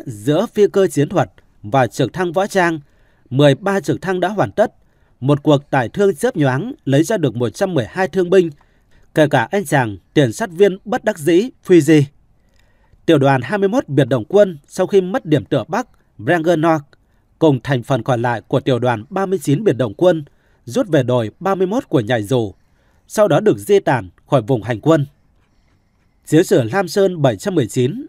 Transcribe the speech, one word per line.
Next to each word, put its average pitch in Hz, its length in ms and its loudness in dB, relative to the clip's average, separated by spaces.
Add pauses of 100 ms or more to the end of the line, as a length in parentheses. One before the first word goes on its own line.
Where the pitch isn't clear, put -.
giữa 135 400 -2
phi 208 220 0
cơ 190 200 2
chiến 147 220 -2
thuật 160 220 -2 (320)
và 120 240 2
trực 123 260 -4
thăng 175 180 -4
võ 190 160 -2
trang, 170 320 0 (500)
mười 139 260 4
ba 196 240 -4
trực 143 220 -4
thăng 180 180 -4
đã 180 100 0
hoàn 185 220 -2
tất. - 220 -2 (460)
Một 143 240 0
cuộc 147 260 2
tải 123 200 -2
thương 196 260 0
chớp 233 220 -4
nhoáng 147 360 -2 (120)
lấy 139 180 2
ra 220 140 -2
được 135 180 -2
một 120 140 -2
trăm 190 240 -4
mười 131 120 0
hai 185 220 -4
thương 180 220 -2
binh, 175 200 4 (640)
kể 156 120 4
cả 120 240 0
anh 196 140 -2
chàng 120 320 -2 (160)
tiền 127 200 2
sát 220 180 -6
viên 190 340 2
bất 233 180 -6
đắc 208 160 -4
dĩ 175 300 0 (180)
Fiji. 156 360 6 (1000)
Tiểu 165 120 4
đoàn 135 240 2
hai 147 160 -6
mươi 196 120 0
mốt 233 180 -2
biệt 139 180 2
động 117 200 -4
quân 190 320 2 (100)
sau 185 200 -4
khi 196 140 2
mất 185 240 -6
điểm 147 200 0
tựa 131 220 -2
Bắc, 196 200 -4 (300)
Brangenor, 160 640 0 (580)
cùng 147 240 4
thành 131 200 -4
phần 123 200 -2
còn 120 180 -2
lại 120 200 -4
của - 180 -2
tiểu 120 200 0
đoàn 117 300 -2
ba 196 160 -4
mươi 190 140 -2
chín 151 240 -2
biệt 180 100 2
động 113 200 -4
quân 165 320 2 (400)
rút 220 220 -4
về 147 160 0
đồi 120 360 -2
ba 190 160 -4
mươi 180 120 -2
mốt 220 220 -6
của 147 100 0
Nhảy 113 240 -2
Dù, 110 300 -2 (540)
sau 214 200 2
đó 160 120 2
được 196 180 2
di 190 220 2
tản 117 300 -2 (180)
khỏi 135 140 2
vùng 110 220 -2
hành 110 180 -6
quân. 156 240 2 (1200)
Chiến 160 180 4
sự 175 200 2
Lam 170 240 -2
Sơn 180 340 0
bảy 127 160 2
trăm 190 180 -4
mười 131 120 0
chín 151 420 -2